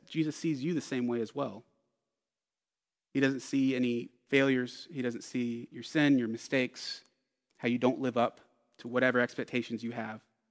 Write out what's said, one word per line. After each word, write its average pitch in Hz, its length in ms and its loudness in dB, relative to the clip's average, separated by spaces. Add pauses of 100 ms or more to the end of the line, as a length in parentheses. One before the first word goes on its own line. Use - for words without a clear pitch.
Jesus 156 260 -2
sees 147 280 -2
you 170 100 0
the 147 80 0
same 123 260 -2
way 120 140 0
as 110 120 -6
well. 120 300 -6 (1500)
He 135 80 4
doesn't 135 180 4
see 135 360 0
any 120 340 -2 (180)
failures. 135 640 2
He 139 100 -6
doesn't 120 220 -4
see 120 480 -4
your 117 120 -14
sin, 143 360 4
your 120 80 2
mistakes, - 760 -4 (540)
how 123 120 0
you 120 80 2
don't 123 240 2
live 127 160 0
up 117 240 0 (380)
to - 80 -12
whatever 123 320 4
expectations 120 640 -2
you 117 80 -6
have. 110 300 -8 (300)